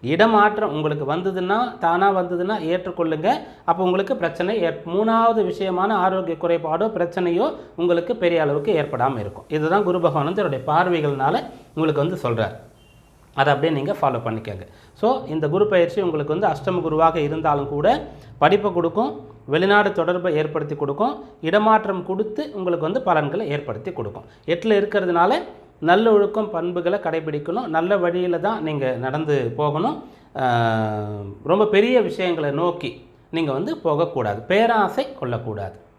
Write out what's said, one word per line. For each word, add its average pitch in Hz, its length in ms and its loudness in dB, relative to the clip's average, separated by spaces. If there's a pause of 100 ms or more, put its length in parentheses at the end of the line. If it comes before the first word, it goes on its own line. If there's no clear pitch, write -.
இடமாற்றம் 208 720 4
உங்களுக்கு 151 380 -2
வந்ததுன்னா, 185 440 -2 (260)
தானா 175 240 4 (120)
வந்ததுன்னா 180 360 -2 (180)
ஏற்றுக்கொள்ளுங்க. 170 560 -2 (400)
அப்போ 175 180 2
உங்களுக்கு 196 340 0
பிரச்சனை 175 320 -2 (140)
ஏற்-, 160 140 -4 (120)
மூணாவது 226 480 2 (100)
விஷயமான 190 540 -2
ஆரோக்கிய 185 380 0
குறைபாடோ 170 440 0 (100)
பிரச்சனையோ 175 500 0 (340)
உங்களுக்கு 175 420 0
பெரிய 170 220 4
அளவுக்கு 143 360 0
ஏற்படாம 127 420 -2
இருக்கும். - 240 -12 (100)
இதுதான் 175 320 0
குரு 180 160 0
பகவான் 147 240 2
வந்து 190 140 -2
அவருடைய 135 280 -4
பார்வைகள்னால 151 640 0 (400)
உங்களுக்கு 151 300 0
வந்து 180 200 -4
சொல்றார். 113 300 -2 (840)
அதை 139 140 4
அப்படியே 151 220 0
நீங்க 143 240 -2
ஃபாலோ 131 240 0
பண்ணிக்கோங்க. 110 420 -8 (360)
So, 214 80 2 (240)
இந்த 160 200 2
குரு 202 200 6
பயிற்சி 175 340 4
உங்களுக்கு 151 280 -2
வந்து 190 180 2
அஷ்டம 180 320 -2
குருவாக 160 320 4 (100)
இருந்தாலும் 147 480 0
கூட 147 120 2 (540)
படிப்பை 202 360 4
கொடுக்கும், 175 340 0 (420)
வெளிநாடு 196 360 4 (100)
தொடர்பை 175 320 0 (100)
ஏற்படுத்தி 151 400 -4
கொடுக்கும், 147 320 -2 (340)
இடமாற்றம் 208 640 2
கொடுத்து 214 320 -4 (160)
உங்களுக்கு 170 300 -2
வந்து 220 200 -2
பலன்களை 165 380 0 (100)
ஏற்படுத்தி 143 440 -8
கொடுக்கும். 107 260 -10 (280)
எட்டுல 202 260 2
இருக்கிறதுனால 185 520 2 (580)
நல்லொழுக்கம் 208 680 4
பண்புகளை 175 500 -2
கடைபிடிக்கணும், 160 720 -4
நல்ல 175 140 2 (120)
வழியில 175 440 0
தான் 220 200 -2
நீங்க 147 180 -2 (200)
நடந்து 147 320 0 (240)
போகணும். 156 340 0 (460)
ஆ, - 20 -2 (1080)
ரொம்ப 202 120 4 (140)
பெரிய 240 180 4 (140)
விஷயங்களை 160 420 -2 (100)
நோக்கி 170 300 -2 (460)
நீங்க 160 200 -2
வந்து 208 140 -4 (160)
போகக்கூடாது, 131 520 0 (120)
பேராசை 220 540 2 (160)
கொள்ளக்கூடாது. 107 540 -6 (240)